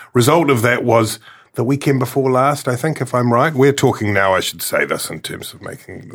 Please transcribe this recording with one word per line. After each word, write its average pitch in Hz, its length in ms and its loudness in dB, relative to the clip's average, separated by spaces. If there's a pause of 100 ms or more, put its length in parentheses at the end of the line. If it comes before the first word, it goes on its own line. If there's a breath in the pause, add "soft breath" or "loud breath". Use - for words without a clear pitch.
(140 loud breath)
result 143 380 4
of 120 100 2
that 120 220 0
was 117 360 2 (340 loud breath)
the 120 100 -4
weekend 139 340 0
before 131 320 -2
last, 135 380 0
I 127 80 0
think, - 260 -4
if 123 100 -6
I'm 123 220 0
right. 135 180 2
We're 139 220 4
talking 113 400 0
now, 98 220 2
I 90 40 2
should 85 220 -8
say - 240 -2
this - 240 -6
in 80 120 -10
terms - 300 -12
of - 120 -20
making, 90 520 -16